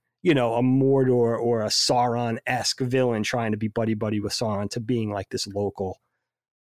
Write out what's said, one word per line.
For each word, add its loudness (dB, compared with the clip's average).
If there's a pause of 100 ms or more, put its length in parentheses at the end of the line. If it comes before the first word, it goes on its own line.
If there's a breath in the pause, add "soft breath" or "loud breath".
(220)
you 4
know, 2
a 2
Mordor 4
or 0
a -2
Sauron-esque -2
villain 0
trying -2
to -4
be -2
buddy-buddy -2
with -4
Sauron -4
to -6
being, -2
like, -6
this -6
local -4 (640)